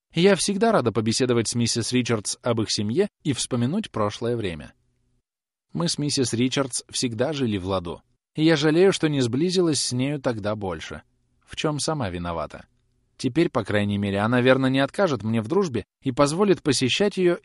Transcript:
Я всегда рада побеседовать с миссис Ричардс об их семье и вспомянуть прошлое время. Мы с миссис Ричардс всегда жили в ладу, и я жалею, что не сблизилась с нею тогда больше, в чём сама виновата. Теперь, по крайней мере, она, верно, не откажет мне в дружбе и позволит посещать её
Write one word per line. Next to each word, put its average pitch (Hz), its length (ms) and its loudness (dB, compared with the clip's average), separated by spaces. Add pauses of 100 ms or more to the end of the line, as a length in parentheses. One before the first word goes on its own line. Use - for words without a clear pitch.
(120)
Я 185 220 6
всегда 208 380 2
рада 127 180 4
побеседовать 117 580 2
с - 60 -4
миссис 117 380 0
Ричардс 120 500 0
об 113 180 0
их 104 100 -2
семье 123 380 0 (140)
и 147 100 0
вспомянуть 131 580 -2
прошлое 113 460 -2
время. 82 380 -8 (1000)
Мы 165 160 -2
с - 100 -4
миссис 143 340 0
Ричардс 131 560 -2
всегда 123 440 -2
жили 127 240 -2
в 90 100 -6
ладу, 87 360 -4 (320)
и 156 100 0
я 160 120 6
жалею, 160 360 4
что 160 160 0
не 143 120 0
сблизилась 160 600 0
с - 120 -4
нею 135 280 -2
тогда 110 360 -4
больше, 82 460 -8 (440)
в - 80 -20
чём 151 240 -2
сама 135 320 -4
виновата. 85 560 -8 (500)
Теперь, 135 340 0
по 120 120 -2
крайней 104 340 0
мере, 101 220 -2
она, 117 220 2
верно, 131 260 4
не 131 140 2
откажет 139 420 0
мне 113 180 0
в 107 60 -4
дружбе 147 380 -2 (180)
и 135 80 -4
позволит 151 520 2
посещать 151 560 0
её 175 260 2